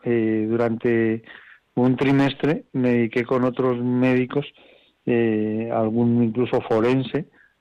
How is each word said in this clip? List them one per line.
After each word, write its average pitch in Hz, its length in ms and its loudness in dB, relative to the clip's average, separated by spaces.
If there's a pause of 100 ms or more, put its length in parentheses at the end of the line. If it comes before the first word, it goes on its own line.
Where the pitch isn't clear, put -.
Eh, 110 440 0
durante 113 760 0 (500)
un 127 240 2
trimestre 139 760 0
me 127 180 0
dediqué 120 340 0
con 127 180 0
otros 127 360 0
médicos, 127 640 0 (600)
eh, 113 680 0
algún 117 500 2
incluso 117 380 0
forense, 127 640 0 (360)